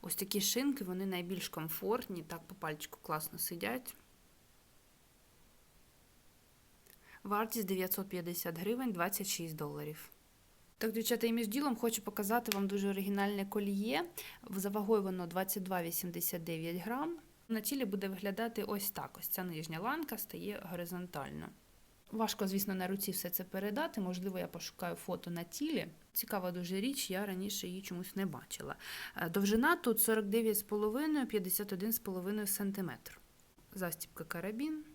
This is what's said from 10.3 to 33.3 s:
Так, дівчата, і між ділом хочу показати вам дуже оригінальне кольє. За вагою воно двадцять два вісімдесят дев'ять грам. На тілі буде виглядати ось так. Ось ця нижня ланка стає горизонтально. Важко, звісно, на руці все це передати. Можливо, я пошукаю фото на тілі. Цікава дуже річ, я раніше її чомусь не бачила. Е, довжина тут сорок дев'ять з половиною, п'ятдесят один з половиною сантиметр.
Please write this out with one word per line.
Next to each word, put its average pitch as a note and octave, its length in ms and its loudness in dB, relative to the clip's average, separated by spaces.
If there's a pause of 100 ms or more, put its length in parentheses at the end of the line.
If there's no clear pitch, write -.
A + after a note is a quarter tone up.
Так, A3+ 140 2
дівчата, A3+ 340 4
і A3+ 60 6
між A3+ 160 4
ділом C4+ 280 2
хочу A3+ 260 2
показати A3 520 2
вам G3 140 2
дуже G3+ 200 4
оригінальне G3 580 2
кольє. G#3 580 2 (460)
За G3 180 0
вагою G#3 340 4
воно F#3 240 0
двадцять F#3+ 360 0
два F3+ 200 0
вісімдесят E3+ 640 -2
дев'ять E3 320 -2
грам. C4+ 420 0 (300)
На A3 120 2
тілі C4 240 0
буде G3 240 0
виглядати G3+ 540 -2
ось G3 280 0
так. - 280 -8
Ось - 100 -6
ця F#3 160 -2
нижня D#3+ 360 -4
ланка C4 380 -2
стає F#3+ 520 -6
горизонтально. E3+ 800 -6 (640)
Важко, A3 380 0
звісно, G3 260 2
на F#3 120 0
руці G3 240 0
все F#3 200 -2
це F3+ 140 -2
передати. G#3 560 0
Можливо, F#3 380 0
я F3 100 -2
пошукаю E3+ 480 -4
фото F3 340 -4
на E3+ 140 -2
тілі. C#4+ 440 -2 (240)
Цікава F#3 400 0
дуже F3+ 280 -2
річ, C4+ 300 0
я F#3+ 160 0
раніше G3 400 -2
її F3+ 160 -6
чомусь F3+ 340 -6
не F#3+ 100 2
бачила. D3 500 -6 (400)
Е, E3+ 120 0
довжина A3 480 6
тут A#3 240 4
сорок A3 260 4
дев'ять G#3+ 320 4
з - 40 0
половиною, B3 640 2
п'ятдесят G3+ 460 0
один G3 200 0
з A3+ 60 2
половиною G3 480 -2
сантиметр. G3 760 -2 (540)